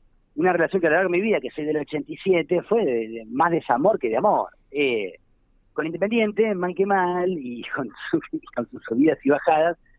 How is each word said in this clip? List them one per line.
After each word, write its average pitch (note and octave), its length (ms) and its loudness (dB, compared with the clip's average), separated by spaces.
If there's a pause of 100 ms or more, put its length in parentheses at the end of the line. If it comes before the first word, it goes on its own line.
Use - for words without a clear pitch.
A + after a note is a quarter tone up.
(340)
una F3+ 200 2
relación E3+ 260 2
que E3 80 2
a D#3 40 4
lo D#3 40 4
largo F#3 160 2
de F3 60 0
mi G3 60 0
vida, G3+ 180 0
que C3 80 -8
soy D3+ 160 -8
del D#3 100 -2
ochenta D3 340 -6
y D#3 60 -10
siete, F3 460 0
fue G#3+ 240 0
de, A#2 240 0
de A2+ 160 -12
más C#3+ 260 0
desamor D#3+ 480 2
que B2 80 -2
de A2 80 0
amor, D3+ 340 2 (220)
eh, A#2 440 -2 (580)
con D3+ 120 -6
Independiente, G#3 720 0
mal F3+ 180 -4
que G3 120 0
mal, F3+ 440 0
y B2 400 -6
<laughs> - 60 -10
con, B2 140 -6 (200)
su, E3 120 0 (340)
con A#2+ 140 -6
sus B2 140 -18
subidas C#3 420 2
y C3+ 40 2
bajadas, D#3 480 2 (220)